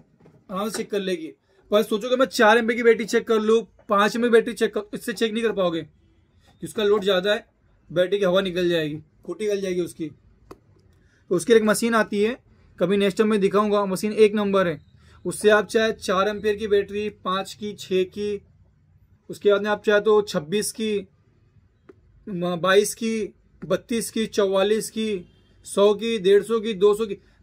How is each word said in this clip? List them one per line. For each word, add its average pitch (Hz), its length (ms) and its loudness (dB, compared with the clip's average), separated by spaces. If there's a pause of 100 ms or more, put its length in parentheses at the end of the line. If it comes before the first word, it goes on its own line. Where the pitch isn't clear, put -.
(500)
आराम 202 180 -6
से 185 100 -10
चेक - 120 -8
कर 202 100 -2
लेगी। 175 320 -6 (380)
पर 208 140 4
सोचो 220 240 -4
कि 254 80 0
मैं 262 120 2
चार 226 300 4
एमपी 233 160 -2
की 233 80 -4
बैटरी 226 240 4
चेक 233 220 -2
कर 220 120 2
लूँ, 226 200 2 (280)
पाँच 208 280 2
एमपी 233 140 0
बैटरी 226 240 4
चेक 220 200 -2
कर, 208 80 -4 (120)
इससे - 180 -8
चेक 214 200 -2
नहीं 226 100 -4
कर 220 120 0
पाओगे, 175 280 -2
कि - 840 -20
उसका 220 180 -6
लोड 202 200 2
ज़्यादा 190 280 0
है, 226 140 -4 (440)
बैटरी 180 280 0
की 196 60 0
हवा 180 180 2
निकल 175 260 -2
जाएगी, 156 300 -2 (260)
खूंटी 175 200 -8
निकल 202 160 -2
जाएगी 185 220 -4
उसकी। 170 260 -10 (1200)
तो 180 60 0
उसकी 170 160 0
एक 226 120 6
मशीन 226 320 0
आती 202 260 0
है, 233 140 -2 (420)
कभी 185 180 0
नेक्स्ट 202 220 0
टाइम 214 120 2
मैं 214 100 0
दिखाऊंगा, 202 460 0
मशीन 196 280 -4
एक 214 200 4
नंबर 196 340 0
है। 151 120 -8 (440)
उससे 180 260 0
आप 208 160 4
चाहे 220 280 0
चार 196 340 -2
एम्पीयर 208 280 -2
की 214 120 -8
बैटरी, 202 400 -2 (160)
पाँच 190 300 -4
की, 208 200 -10
छः 185 340 -4
की, 208 320 -8 (880)
उसके 202 220 2
बाद 196 100 2
में 208 80 -2
आप 208 140 -2
चाहे 208 180 4
तो 214 220 4
छब्बीस 190 480 -4
की, 208 340 -4 (1200)
म-, 175 300 -4
बाईस 190 380 2
की, 226 400 -6 (280)
बत्तीस 190 480 -4
की, 220 180 -4
चौवालीस 196 600 0
की, 208 360 -6 (400)
सौ 202 280 4
की, 226 260 0
डेढ़ 196 220 6
सौ 226 180 -2
की, 214 140 -4
दो 202 200 4
सौ 220 120 -4
की, 196 100 -10 (260)